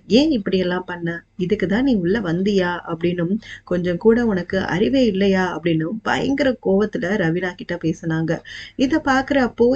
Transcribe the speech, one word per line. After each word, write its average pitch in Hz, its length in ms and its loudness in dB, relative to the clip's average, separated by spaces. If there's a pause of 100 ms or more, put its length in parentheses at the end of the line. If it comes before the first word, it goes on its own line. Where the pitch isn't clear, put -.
ஏன் 285 220 4
இப்படி 196 280 0
எல்லாம் 180 260 -2
பண்ண? 170 220 -8 (300)
இதுக்கு 185 300 -2
தான் 202 160 0
நீ 269 120 2
உள்ள 190 260 2
வந்தியா?" 180 520 0 (140)
அப்படின்னும், 170 460 -2 (320)
"கொஞ்சம் 180 320 -2
கூட 226 300 4
உனக்கு 190 380 -2
அறிவே 240 420 2
இல்லையா?" 190 440 2
அப்படின்னும் 165 520 -2
பயங்கர 262 600 0
கோவத்துல 196 540 0
ரவீனா 175 380 0
கிட்ட 175 220 -8
பேசினாங்க. 160 560 -2 (440)
இத 285 280 0
பாக்குறப்போ, 262 720 2